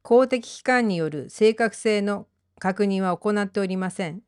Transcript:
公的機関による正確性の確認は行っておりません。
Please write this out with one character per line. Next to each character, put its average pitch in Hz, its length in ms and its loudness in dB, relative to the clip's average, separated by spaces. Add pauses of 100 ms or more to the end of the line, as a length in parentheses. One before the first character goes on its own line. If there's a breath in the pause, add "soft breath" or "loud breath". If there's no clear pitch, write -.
公 254 260 6
的 254 200 -4
機 - 140 -18
関 247 260 2
に 180 100 0
よ 160 120 -2
る 147 200 -8
正 220 240 4
確 226 220 -2
性 214 260 0
の 202 260 -4 (320)
確 196 240 -2
認 196 180 0
は 180 160 0
行 208 140 -2 (100)
っ 202 60 -2
て 202 120 -4
お 196 60 0
り 185 120 -4
ま 185 120 -4
せ 180 200 -6
ん。 185 180 -12